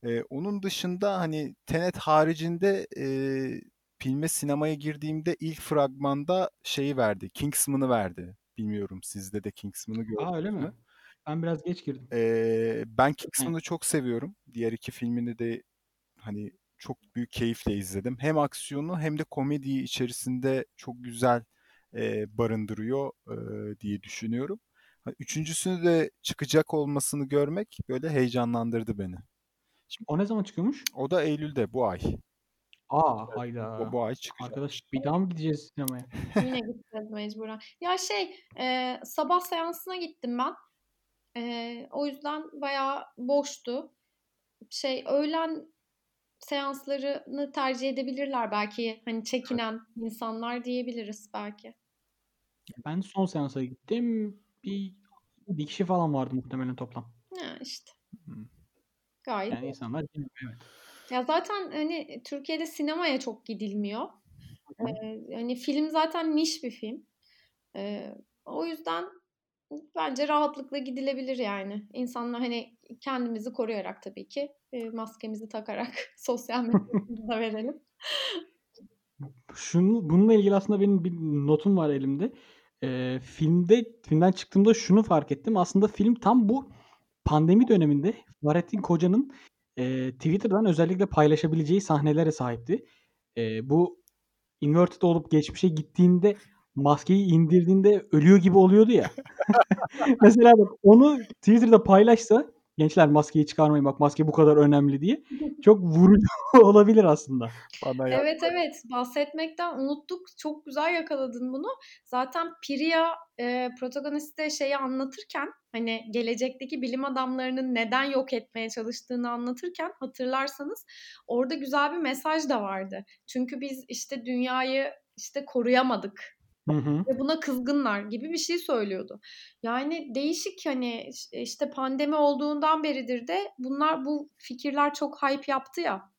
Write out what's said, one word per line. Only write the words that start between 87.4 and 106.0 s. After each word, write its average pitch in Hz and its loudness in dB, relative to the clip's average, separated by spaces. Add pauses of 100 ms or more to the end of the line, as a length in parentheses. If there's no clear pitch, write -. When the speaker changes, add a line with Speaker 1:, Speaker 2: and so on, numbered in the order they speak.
Speaker 2:
döneminde 160 4 (300)
Fahrettin 175 0
Koca'nın, 185 2 (460)
e, 131 -2
Twitter'dan 190 0
özellikle 180 2
paylaşabileceği 156 2
sahnelere 151 2
sahipti. 123 -4 (520)
E, 113 -4
bu 175 2 (600)
inverted 165 4
olup 170 2
geçmişe 151 2
gittiğinde 180 4 (380)
maskeyi 147 4
indirdiğinde 180 6
ölüyor 156 10
gibi 185 6
oluyordu 196 10
ya. 147 4
<laughs> 247 2
Mesela 233 12
bak, 202 6 (120)
onu 254 12 (220)
Twitter'da 226 8
paylaşsa, 220 8 (260)
"Gençler, 156 6
maskeyi 147 4
çıkarmayın, 151 4
bak 139 0
maske 147 2
bu 151 0
kadar 151 8
önemli." 143 6
diye, 214 0 (380)
çok 208 8
vurucu 180 8 (140)